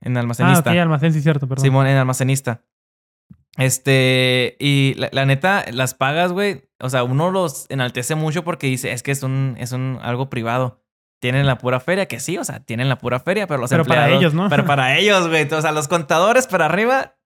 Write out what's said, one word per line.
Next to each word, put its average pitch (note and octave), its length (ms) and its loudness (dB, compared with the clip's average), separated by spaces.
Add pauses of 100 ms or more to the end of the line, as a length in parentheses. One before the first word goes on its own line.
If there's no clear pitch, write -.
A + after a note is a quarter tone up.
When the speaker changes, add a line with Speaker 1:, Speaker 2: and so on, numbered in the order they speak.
Speaker 1:
en B2 160 -4
Speaker 2:
Ah, B2 40 -2
Speaker 1:
almacenista. E3 500 2
Speaker 2:
ok, E3+ 60 2
almacén, E3 360 2
sí, D#3 80 0
cierto, C#3 260 0
perdón. C3+ 160 -4
Speaker 1:
Simón, C3+ 240 4
en C#3 100 4
almacenista. C3 680 0 (920)
Este, B2+ 1000 2
y C#3 380 2
la, - 160 -4
la C3+ 120 0
neta, D#3 460 0
las B2 220 -4
pagas, E3 400 -2
güey, G3 340 -4 (120)
o C3 100 -6
sea, B2+ 140 0
uno C#3+ 280 0
los F3+ 380 -4
enaltece C3 460 -4
mucho D#3 280 -4
porque E3 240 -6
dice, B2+ 240 -4
"Es A#2+ 100 -8
que C#3 100 -6
es C#3 120 -4
un, C3+ 340 -4
es A#2+ 140 -10
un, B2+ 300 -6
algo B2 280 -6
privado. B2 520 -4 (400)
Tienen C3 260 0
la B2+ 100 0
pura B2+ 220 -2
feria", F#3 280 -2
que - 120 -10
sí, D#3+ 180 -6
o E4 60 -8
sea, - 160 -10
tienen A#2+ 300 -4
la C3 80 0
pura - 240 -4
feria, F#3+ 260 -2
pero C#3 140 -4
los A#2 80 -6
Speaker 2:
Pero D3+ 160 2
para B2+ 160 2
Speaker 1:
empleados D#3 200 4
Speaker 2:
ellos, D#3+ 120 4
¿no? F#3 160 0
Speaker 1:
Pero C#3+ 160 2
para C#3 320 2
ellos, F#3+ 320 2
güey. D#3 240 2
O D#3 80 0
sea, D#3 100 0
los D3+ 160 -2
contadores F3+ 600 2
para F3 180 0
arriba A3+ 500 0 (100)